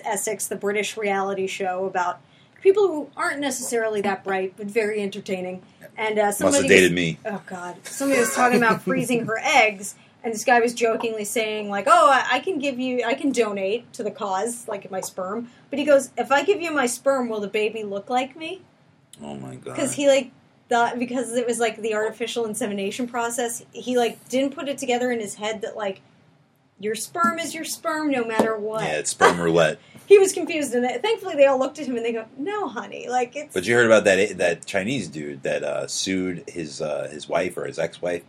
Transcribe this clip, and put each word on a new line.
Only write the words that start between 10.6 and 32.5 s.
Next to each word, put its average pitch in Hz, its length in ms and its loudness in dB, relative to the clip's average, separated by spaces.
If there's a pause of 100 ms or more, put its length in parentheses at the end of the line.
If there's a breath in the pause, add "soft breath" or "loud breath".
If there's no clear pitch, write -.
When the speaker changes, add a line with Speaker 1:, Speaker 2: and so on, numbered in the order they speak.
Speaker 1:
was 233 120 -2
jokingly 220 520 -2
saying, 214 460 -4
like, 202 180 -4
"Oh, 320 200 8
I, 254 280 4
I - 20 0
can 311 220 -2
give 262 180 -2
you, 247 260 -2
I 240 100 0
can 269 180 -2
donate 208 600 -2
to 226 100 -10
the 202 80 -4
cause, 208 560 -4
like, 196 240 -8
my 190 80 -4
sperm." 196 480 -8 (220 soft breath)
But 277 100 -4
he 277 40 -2
goes, 277 320 6
"If - 140 -2
I 277 140 4
give 339 180 2
you 339 100 -4
my 269 140 2
sperm, 254 420 0
will 214 120 -4
the 202 80 -4
baby 214 340 -2
look 196 280 -8
like 262 260 -2
me?" 330 260 -10 (580)
Speaker 2:
Oh, - 140 -10
my - 220 -12
God. - 180 -12
Speaker 1:
'Cause 269 200 -2
he, 285 120 0
like, 269 240 4 (380)
thought, 240 300 2
because 240 360 -4
it 240 120 0
was, 233 120 -2
like, 220 220 -2
the 214 140 -2
artificial 220 500 -4
insemination 208 640 -4
process, 240 640 -4
he, 240 240 -4
like, - 320 0
didn't 269 260 0
put 294 140 -8
it 254 100 -6
together 247 320 0
in 233 100 -2
his 202 160 -10
head 208 260 -6
that, - 140 -8
like, 202 240 -6 (800)
your 214 140 -4
sperm 339 440 -2
is 330 160 -8
your 320 100 -8
sperm 311 460 -2
no 247 140 0
matter 220 320 0
what. 214 260 -6
Speaker 2:
Yeah, 156 160 -2
it's - 120 -4
sperm - 300 4
roulette. 82 420 4
Speaker 1:
<laughs> - 60 -20 (200 soft breath)
He 403 100 12
was 381 140 6
confused, 311 420 -4
and 247 80 2
they, 247 140 -2
thankfully 403 380 -2
they 285 100 6
all 269 140 4
looked 262 200 -2
at 302 80 -8
him 254 80 -4
and 226 80 -4
they 233 120 -2
go, 226 100 -6 (140)
"No, 392 280 -4